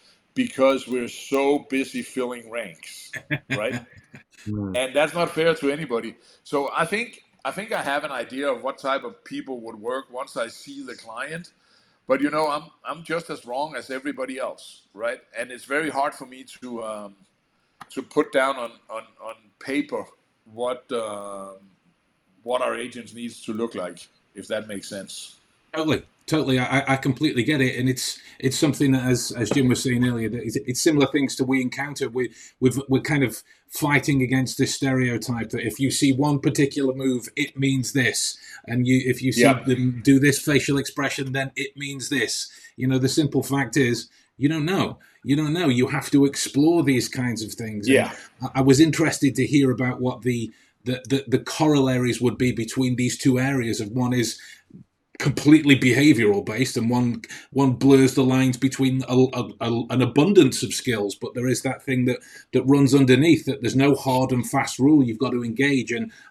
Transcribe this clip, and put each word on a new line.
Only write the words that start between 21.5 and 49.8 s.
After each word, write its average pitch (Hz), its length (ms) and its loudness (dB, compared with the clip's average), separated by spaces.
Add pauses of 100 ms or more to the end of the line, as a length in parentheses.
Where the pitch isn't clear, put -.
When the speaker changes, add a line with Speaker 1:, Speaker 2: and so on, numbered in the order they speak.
Speaker 1:
what 123 180 -2
our 117 160 -2
agents 117 380 -12
needs 117 320 -12
to 113 80 -6
look 113 200 -4
like, 90 320 -10 (280)
if 98 140 -16
that 107 200 -6
makes 98 200 -12
sense. - 480 -14 (360)
Speaker 2:
Totally, 156 300 -2 (240)
totally. 135 320 0
I, 135 360 0
I - 20 0
completely 131 460 0
get 139 180 0
it, 127 180 0
and 127 100 0
it's, - 300 -4 (200)
it's 131 200 0
something 143 340 2
that, 127 120 2
as, 127 280 0
as 117 180 -2
Jim 131 180 4
was 120 140 2
saying 123 220 2
earlier, 117 240 0
that 117 160 -6
it's, 113 120 -4
it's 127 240 -6
similar 147 260 4
things 139 300 0
to 135 80 0
we 131 180 0
encounter. 135 460 -6
We, 120 240 -4 (280)
we've, 127 180 2 (100)
we're 131 120 2
kind 139 240 0
of 110 180 -4 (260)
fighting 143 540 0
against 127 360 -2
this 135 160 0
stereotype 123 760 -2
that 113 160 -6
if 110 140 -6
you 135 100 0
see 135 220 2
one 143 260 0
particular 135 560 0
move, 131 400 -4
it 147 240 -6
means 135 340 0
this, - 460 0 (280)
and 123 200 0
you, 127 180 4
if 123 180 -2
you 127 100 0
see 113 100 2
Speaker 1:
Yeah. 127 220 4
Speaker 2:
them 127 400 0
do 139 140 6
this 139 200 4
facial 139 400 0
expression, 135 540 -6
then 135 240 -4
it 139 200 -8
means 139 320 -10
this. - 420 -2 (260)
You 131 100 -2
know, 131 120 2
the 131 100 2
simple 139 340 0
fact 135 340 -2
is, 120 320 0 (280)
you 135 120 0
don't 156 160 -2
know. 156 340 -2 (260)
You 135 120 2
don't 151 180 0
know. 175 140 0
You 123 200 2
have - 220 -6
to 139 160 6
explore 151 560 2
these 127 260 2
kinds 120 340 -4
of 104 120 -10
things. 107 320 -8
And 135 80 4
Speaker 1:
Yeah. 113 180 4 (300)
Speaker 2:
I, 131 140 -6
I 135 40 2
was 131 180 6
interested 147 580 4
to 127 100 0
hear 135 240 4
about 123 300 -2